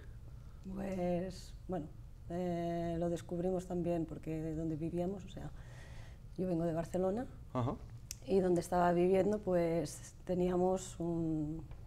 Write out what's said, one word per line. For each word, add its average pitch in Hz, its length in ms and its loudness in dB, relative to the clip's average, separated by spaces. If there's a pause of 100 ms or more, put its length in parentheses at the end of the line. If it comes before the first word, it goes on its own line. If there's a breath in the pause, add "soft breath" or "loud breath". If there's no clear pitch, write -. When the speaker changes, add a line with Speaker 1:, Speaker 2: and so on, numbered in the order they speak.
(760)
Speaker 1:
Pues, 185 800 -2 (140)
bueno, 160 200 -2 (420)
eh, 170 720 0
lo 170 100 2
descubrimos 175 580 0
también 170 380 2
porque 160 360 -6
de 160 120 -2
donde 160 220 0
vivíamos, 175 500 -2
o - 40 -10
sea, 147 200 -8 (880 loud breath)
yo 185 80 0
vengo 170 200 2
de 165 80 2
Barcelona, 185 520 0 (280)
Speaker 2:
Ajá. 127 220 2 (520)
Speaker 1:
y 196 120 6
donde 180 220 6
estaba 175 320 4
viviendo, 190 460 6
pues, 170 760 0 (100)
teníamos 180 720 2
un, 160 640 0 (240)